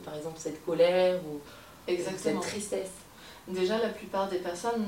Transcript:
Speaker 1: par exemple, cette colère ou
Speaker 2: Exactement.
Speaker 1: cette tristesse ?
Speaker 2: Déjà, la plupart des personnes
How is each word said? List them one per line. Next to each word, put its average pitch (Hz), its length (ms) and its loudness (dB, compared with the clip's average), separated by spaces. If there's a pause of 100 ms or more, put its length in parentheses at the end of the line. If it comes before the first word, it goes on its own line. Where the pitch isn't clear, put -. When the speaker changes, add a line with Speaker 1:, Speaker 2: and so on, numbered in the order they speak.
Speaker 1:
par 151 120 -8
exemple, 160 240 -8
cette 151 260 -8
colère 180 600 6
ou 147 140 -6 (480)
Speaker 2:
Exactement. 175 540 0
Speaker 1:
cette - 100 -4
tristesse ? 196 400 -4 (560)
Speaker 2:
Déjà, 185 300 2
la 214 120 2
plupart 196 380 -2
des 180 120 0
personnes 214 480 -2